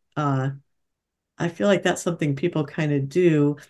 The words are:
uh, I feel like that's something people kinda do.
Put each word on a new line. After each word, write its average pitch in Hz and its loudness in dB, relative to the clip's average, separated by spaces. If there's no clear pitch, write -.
uh, 139 -2
I 170 -4
feel 202 -2
like 185 2
that's 175 -2
something 160 -2
people 160 -2
kinda 147 -2
do. 147 2